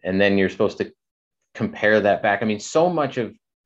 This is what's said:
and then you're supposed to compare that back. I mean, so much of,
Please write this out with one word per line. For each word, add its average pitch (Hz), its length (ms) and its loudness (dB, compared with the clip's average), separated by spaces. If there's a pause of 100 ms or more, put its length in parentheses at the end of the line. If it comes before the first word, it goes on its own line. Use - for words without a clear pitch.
and 95 180 0
then 98 180 4
you're 95 100 4
supposed - 300 -2
to - 140 -6 (640)
compare 107 460 0
that 98 220 2
back. 101 200 0
I 113 40 -2
mean, 104 140 -2
so 160 280 0
much 151 300 -4
of, 107 160 -6 (320)